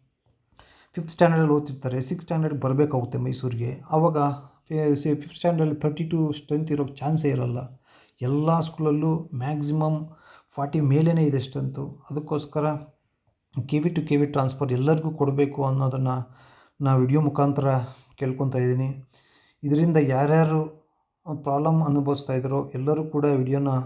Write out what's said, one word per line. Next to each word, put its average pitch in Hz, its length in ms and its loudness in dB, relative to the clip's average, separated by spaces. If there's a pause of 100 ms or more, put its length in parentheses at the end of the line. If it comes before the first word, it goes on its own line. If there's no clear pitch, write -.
(960)
ಫಿಫ್ತ್ 160 160 -8
ಸ್ಟ್ಯಾಂಡರ್ಡಲ್ಲಿ 160 420 4
ಓದ್ತಿರ್ತಾರೆ, 135 480 -2
ಸಿಕ್ಸ್ತ್ 170 220 -6
ಸ್ಟ್ಯಾಂಡರ್ಡ್‌ಗೆ 156 380 -2
ಬರಬೇಕಾಗುತ್ತೆ 131 580 0
ಮೈಸೂರಿಗೆ. 123 640 -4 (100)
ಆವಾಗ 156 280 2 (500)
ಫಿ-, 151 260 2
ಸಿ-, 147 200 0
ಫಿಫ್ತ್ - 220 -8
ಸ್ಟ್ಯಾಂಡರ್ಡಲ್ಲಿ 160 440 0
ತರ್ಟಿ 156 240 -2
ಟೂ 160 280 0
ಸ್ಟ್ರೆಂತ್ 151 400 -4
ಇರೋಕ್ಕೆ 147 220 -2
ಚಾನ್ಸೇ 147 340 -2
ಇರಲ್ಲ. 123 300 -2 (640)
ಎಲ್ಲ 151 380 2
ಸ್ಕೂಲಲ್ಲೂ 160 760 0
ಮ್ಯಾಕ್ಸಿಮಮ್ 151 720 -2 (440)
ಫಾರ್ಟಿ 147 300 -2
ಮೇಲೇ 156 440 4
ಇದೆ 135 140 2
ಸ್ಟ್ರೆಂತು. 139 720 -8
ಅದಕ್ಕೋಸ್ಕರ 151 640 -4 (920)
ಕೆ 151 120 0
ವಿ 165 120 0
to 160 160 -2
ಕೆ 147 100 2
ವಿ 143 100 4
ಟ್ರಾನ್ಸ್‌ಫರ್ 135 460 -2
ಎಲ್ಲರಿಗೂ 156 380 2
ಕೊಡಬೇಕು 139 540 0
ಅನ್ನೋದನ್ನು 131 520 0 (640)
ನಾ 135 140 2
ವಿಡಿಯೋ 131 260 4
ಮುಖಾಂತರ 143 580 2 (380)
ಕೇಳ್ಕೊತಾ 131 420 -2
ಇದ್ದೀನಿ. 131 520 -2 (520)
ಇದರಿಂದ 156 340 4
ಯಾರ್ಯಾರು 156 920 2 (540)
ಪ್ರಾಬ್ಲಮ್ 156 400 2
ಅನುಭವಿಸ್ತಾ 143 520 0
ಇದ್ದಾರೋ 135 400 -2
ಎಲ್ಲರೂ 151 300 -2
ಕೂಡ 151 200 -2
ವಿಡಿಯೋನ 139 440 2 (180)